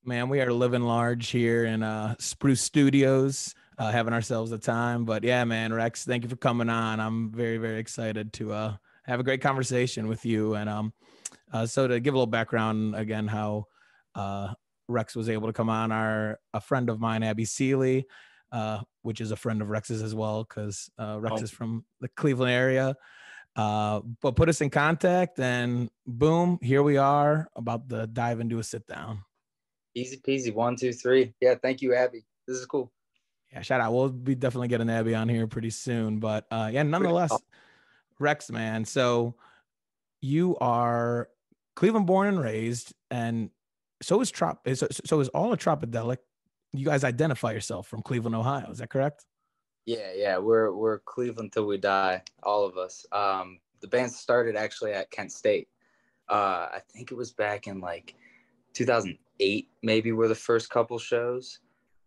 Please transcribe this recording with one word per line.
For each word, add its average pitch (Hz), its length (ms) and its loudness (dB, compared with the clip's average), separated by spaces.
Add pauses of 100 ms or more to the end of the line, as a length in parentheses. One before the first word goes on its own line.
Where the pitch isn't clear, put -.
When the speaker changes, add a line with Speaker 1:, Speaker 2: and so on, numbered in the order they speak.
Speaker 1:
Man, 123 220 -2
we 139 140 2
are 123 100 2
living 120 300 2
large 117 480 0
here 117 340 4
in, 110 180 0
uh, 110 380 -2
Spruce - 400 2
Studios, 135 960 4 (220)
uh, 110 120 -2
having 113 240 2
ourselves 113 380 -2
a 113 60 -6
time. 120 480 0
But 107 180 -2
yeah, 123 220 4
man, 113 260 0
Rex, 113 320 -2
thank 123 200 -2
you 120 60 -8
for 127 60 -6
coming 120 320 0
on. 113 320 0
I'm 110 320 -2
very, 113 240 -2
very 113 240 -4
excited 110 540 -6
to, 107 180 -6
uh, 107 240 -4 (300)
have 123 160 -2
a - 20 -2
great 131 160 0
conversation 123 720 0
with 113 160 -6
you. 110 300 0
And, 107 140 -4
um, 107 220 -4 (600)
uh, 117 120 0
so 131 220 0
to 120 140 0
give 139 120 2
a 131 40 4
little 123 100 4
background 110 680 0
again, 107 320 -4
how, 107 380 -4 (460)
uh, 101 400 -6 (360)
Rex 117 260 -2
was 113 140 -2
able 110 180 -2
to 113 60 -4
come 113 160 0
on, 110 240 0
our, 110 440 0 (160)
a 107 60 -2
friend 123 300 0
of 110 100 -2
mine, 113 240 0
Abby 110 220 0
Seeley, 131 600 2 (460)
uh, 107 300 -4 (220)
which 117 180 -6
is 110 100 -4
a 107 60 -4
friend 110 240 -2
of 104 80 -4
Rex's 107 320 -4
as 110 120 -6
well, 110 300 -2
'cause, - 560 -10
uh, 107 180 -8
Rex 110 220 -4
Speaker 2:
Oh. 110 60 -6
Speaker 1:
is 107 60 -10
from 113 340 -8 (160)
the 123 80 -8
Cleveland 127 420 0
area. 131 460 2 (580)
Uh, 107 460 0 (200)
but 127 140 0
put 165 140 6
us 160 100 2
in 143 100 2
contact, 170 680 2
and 123 500 0 (160)
boom, 160 560 2
here 135 220 6
we 143 140 6
are 147 580 4
about 117 320 -6
to 113 180 -4
dive 117 360 -2
into 117 180 -2
a 110 40 -4
sit 110 220 -10
down. 98 380 -10 (720)
Speaker 2:
Easy 127 220 -8
peasy, 131 340 -2
one, 120 240 0
two, 123 160 -2
three. 123 480 2
Yeah, 127 140 6
thank 131 300 0
you, 127 100 4
Abby. 120 320 0 (220)
This 127 100 -4
is 123 80 -10
cool. 127 260 -4 (600)
Speaker 1:
Yeah, 131 100 -14
shout 127 180 0
out. 113 140 2
We'll 131 160 2
be 127 240 -2
definitely 123 360 -2
getting 117 200 2
Abby 113 240 2
on 113 160 0
here 113 160 2
pretty 110 240 -6
soon. 110 500 -2
But, 107 300 -2
uh, 113 240 -2
yeah, 139 80 2
Speaker 2:
Pretty 147 80 2
Speaker 1:
nonetheless, 170 440 2
Speaker 2:
awesome. - 120 -2 (720)
Speaker 1:
Rex, 147 320 0
man, 110 360 -2
so 120 500 2 (840)
you 160 380 2
are 120 720 2 (460)
Cleveland 208 320 4
born 190 200 4
and 190 140 2
raised, 113 540 -4 (160)
and 117 400 -2 (500)
so 202 180 2
is 254 120 0
Trop-, - 420 -4
so, - 160 -2
so - 300 0
is 131 100 2
all 208 240 0
of 170 60 -2
Tropodelic. 120 580 -2 (540)
You 135 160 -4
guys 143 160 2
identify 127 480 0
yourself 104 360 -8
from 110 140 -10
Cleveland, 117 340 -2
Ohio. 123 360 -2
Is 107 80 -12
that 127 100 -12
correct? 139 380 -2 (580)
Speaker 2:
Yeah, 110 300 -6
yeah. 95 240 0
We're, 110 320 4
we're 107 300 -2
Cleveland 113 520 -6
till 107 140 0
we 101 100 0
die, 95 460 2 (180)
all 104 240 2
of 92 140 -6
us. - 320 -8
Um, 95 480 -2 (220)
the 101 60 -16
band 123 240 0
started 120 440 0
actually 107 380 -4
at - 180 -6
Kent 101 200 -10
State. 101 360 0 (600)
Uh, 95 460 0
I 98 80 -12 (100)
think 120 200 -16
it 127 40 -10
was 117 160 -10
back 104 360 -4
in, 98 120 -8
like, 87 360 -10 (580)
two 120 120 -2
thousand 107 340 0 (200)
eight, 101 280 2 (140)
maybe, 113 300 2
were 113 160 2
the 110 80 2
first 113 340 0
couple 117 300 0
shows. 120 600 -4 (480)